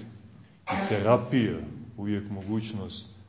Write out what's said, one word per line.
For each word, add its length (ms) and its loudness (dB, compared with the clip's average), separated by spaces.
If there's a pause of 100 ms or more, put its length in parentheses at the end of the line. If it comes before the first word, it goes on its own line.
(680)
i 220 2
terapija, 680 4 (400)
uvijek 320 -2
mogućnost 800 -4 (200)